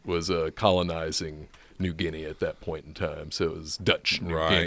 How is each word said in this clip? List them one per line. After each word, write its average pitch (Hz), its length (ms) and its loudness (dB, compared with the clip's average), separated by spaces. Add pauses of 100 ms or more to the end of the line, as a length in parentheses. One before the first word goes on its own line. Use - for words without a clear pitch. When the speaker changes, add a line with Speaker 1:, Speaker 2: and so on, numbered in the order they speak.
Speaker 1:
was, 85 260 0
uh, 80 240 2
colonizing 82 920 2 (300)
New 92 140 0
Guinea 80 340 -4
at 76 140 -8
that 80 200 -2
point 78 260 -6
in 78 80 -14
time, 76 380 -6
so 90 140 0
it 80 100 -2
was 80 220 -8
Dutch - 440 0
New 85 140 -2
Speaker 2:
Right. 80 140 4 (160)